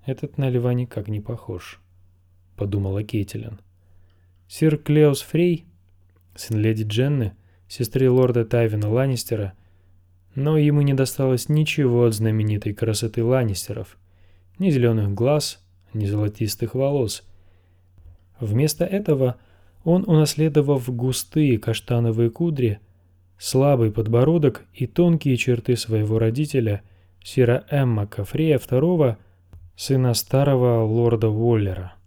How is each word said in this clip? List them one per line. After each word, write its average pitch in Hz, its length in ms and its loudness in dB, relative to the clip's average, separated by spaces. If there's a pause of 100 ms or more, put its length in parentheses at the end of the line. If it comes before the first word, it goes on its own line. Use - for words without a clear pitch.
«Этот 139 320 -8
на 135 100 0
льва 123 260 0
никак 123 340 -6
не 107 120 -6
похож», - 600 -12 (760)
подумала 101 460 -4
Кейтилин. 107 560 -8 (880)
Сир 156 320 0
Клеос 151 440 4
Фрей, 170 440 -2 (680)
сын - 200 -6
леди 110 280 0
Дженны, 120 480 -2 (340)
сестры 127 420 -2
лорда 123 360 2
Тайвина 107 440 0
Ланнистера, 117 680 -2 (840)
но 147 200 0
ему 147 260 4
не 143 120 2
досталось 131 540 0
ничего 143 560 2
от 113 100 2
знаменитой 107 600 -2
красоты 113 500 -2
Ланнистеров, 113 760 -4 (600)
ни 190 120 2
зеленых 117 440 2
глаз, 139 500 -2 (280)
ни 107 140 -4
золотистых 104 680 -4
волос. 135 500 -2 (1120)
Вместо 139 460 -2
этого 165 520 0 (480)
он, 175 220 2
унаследовав 147 880 2
густые 127 640 0
каштановые 117 720 0
кудри, 127 480 -2 (600)
слабый 127 520 2
подбородок 123 840 2
и 127 140 -6
тонкие 160 500 2
черты 120 400 0
своего 110 420 0
родителя, 113 640 0 (400)
сира 127 480 0
Эммака 110 540 -2
Фрея 151 340 0
второго, 143 600 0 (560)
сына 127 400 0
старого 123 680 2
лорда 113 440 2
Уоллера. 104 680 0 (120)